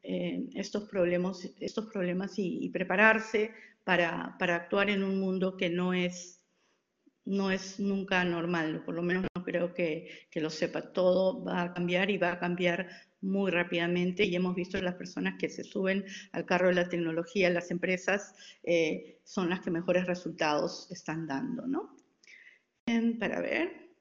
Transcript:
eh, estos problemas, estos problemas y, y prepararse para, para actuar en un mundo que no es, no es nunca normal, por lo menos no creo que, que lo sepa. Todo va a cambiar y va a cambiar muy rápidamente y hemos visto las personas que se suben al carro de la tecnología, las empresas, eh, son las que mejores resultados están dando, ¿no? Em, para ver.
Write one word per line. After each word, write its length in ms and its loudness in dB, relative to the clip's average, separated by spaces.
eh, 500 -4
estos 340 -6
problemas, 600 0
estos 280 -6
problemas 520 -2
y, 260 -2
y 60 -2
prepararse 800 4
para, 540 0
para 180 2
actuar 340 2
en 120 2
un 160 0
mundo 380 0
que 140 0
no 240 2
es, 460 -2
no 280 0
es 260 -4
nunca 460 0
normal, 600 0
por 120 -4
lo 60 -2
menos 220 2
no 100 -4
creo 280 -2
que, 560 -4
que 120 -6
lo 100 -2
sepa. 420 -4
Todo 520 4
va 180 -2
a 100 -4
cambiar 380 0
y 80 2
va 140 2
a 80 -4
cambiar 480 0
muy 320 0
rápidamente 720 2
y 100 0
hemos 220 0
visto 260 -2
las 140 -2
personas 420 -6
que 100 -2
se 140 -8
suben 420 0
al 120 -4
carro 240 4
de 60 6
la 140 2
tecnología, 600 0
las 220 0
empresas, 640 -2
eh, 580 0
son 280 -2
las 100 -2
que 100 -6
mejores 360 2
resultados 840 -2
están 380 -6
dando, 400 -4
¿no? 280 -4
Em, 300 2
para 240 -2
ver. 420 -2